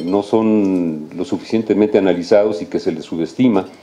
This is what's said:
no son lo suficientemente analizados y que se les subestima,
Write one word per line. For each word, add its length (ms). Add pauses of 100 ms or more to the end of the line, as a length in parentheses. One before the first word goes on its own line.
no 200
son 920
lo 100
suficientemente 760
analizados 640
y 20
que 140
se 120
les 140
subestima, 640 (140)